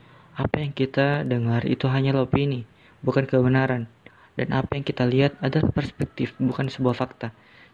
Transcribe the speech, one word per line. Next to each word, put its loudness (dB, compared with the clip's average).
apa 0
yang -4
kita 0
dengar 0
itu 0
hanyalah 2
opini, 0
bukan 0
kebenaran. 2
Dan -4
apa -2
yang -6
kita 0
lihat 4
adalah 0
perspektif, -4
bukan -2
sebuah 0
fakta. -6